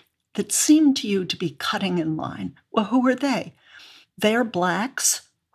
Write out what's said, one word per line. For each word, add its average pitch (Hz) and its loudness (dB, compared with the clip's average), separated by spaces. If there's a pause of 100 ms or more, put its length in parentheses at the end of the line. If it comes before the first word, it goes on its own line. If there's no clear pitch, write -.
(340)
that - -4
seem 302 6
to 233 -4
you 196 0
to - -6
be 165 -6
cutting 190 -2
in 156 -2
line. - -8 (160)
Well, 214 0
who 247 2
are 254 2
they? 247 -4 (640)
They 214 2
are 247 2
blacks 185 -2 (260)